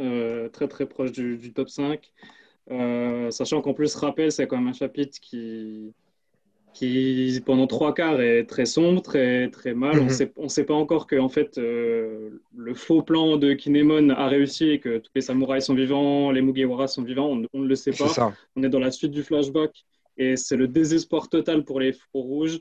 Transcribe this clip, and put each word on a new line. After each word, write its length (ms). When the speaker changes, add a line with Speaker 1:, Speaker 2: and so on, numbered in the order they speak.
Speaker 1:
euh, 480
très, 180
très 200
proche 260
du, 240
du 160
top 160
cinq. 420
Euh, 600
sachant 300
qu'en 140
plus, 220
Rappel, 360
c'est 140
quand 100
même 120
un 40
chapitre 480
qui, 760
qui, 720
pendant 240
trois 260
quarts, 260
est 260
très 180
sombre, 380
très, 480
très 240
mal. 260
On 40
Speaker 2:
Mhm. 60
Speaker 1:
sait, 280
on 100
sait 160
pas 100
encore 320
que, 100
en 120
fait, 300
euh, 840
le 180
faux 280
plan 340
de 160
Kinemon 580
a 160
réussi 440
et 100
que 180
tous 160
les 60
samouraïs 460
sont 80
vivants, 580
les 80
Mugiwara 480
sont 140
vivants, 260
on, 240
on 80
ne 80
le 80
sait 160
Speaker 2:
C'est 120
Speaker 1:
pas. 60
Speaker 2:
ça. 220
Speaker 1:
On 80
est 60
dans 100
la 100
suite 220
du 100
flashback 640
et 200
c'est 200
le 120
désespoir 600
total 360
pour 160
les 120
Fourreaux 300
Rouges. 380